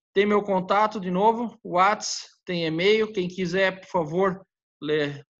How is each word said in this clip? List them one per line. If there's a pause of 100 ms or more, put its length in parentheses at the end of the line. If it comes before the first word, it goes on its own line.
(140)
Tem
meu
contato
de
novo,
Whats, (200)
tem
e-mail.
Quem
quiser,
por
favor, (360)
lê, (180)